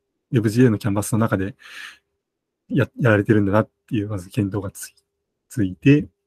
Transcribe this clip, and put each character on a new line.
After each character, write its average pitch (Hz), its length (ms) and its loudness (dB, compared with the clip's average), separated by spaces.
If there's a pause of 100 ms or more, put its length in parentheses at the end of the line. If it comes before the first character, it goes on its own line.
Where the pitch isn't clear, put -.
(320)
ウ 143 40 -4
ェ 117 60 2
ブ 110 80 -2
ジ 117 120 2
ー 131 40 8
エ - 20 4
ー - 20 4
の 107 80 0
キ - 100 -6
ャ 101 40 0
ン - 20 -2
バ 101 100 -2
ス - 100 -8
の 107 60 0
中 113 180 0
で、 95 180 -6 (1120)
や-、 139 180 0 (120)
や 120 120 4
ら 104 60 6
れ 101 60 2
て 113 100 2
る 104 80 4
ん 104 40 0
だ 95 60 0
な 107 100 2
っ - 80 -8 (180)
て - 80 -6
い 104 80 -2
う、 104 60 -8
ま 104 80 -6
ず 92 120 -14
見 101 200 -2
当 101 120 -6
が 95 100 -10
つ - 180 -18
い、 - 60 -20 (540)
つ 107 140 -4
い 95 120 -4
て。 143 320 2 (200)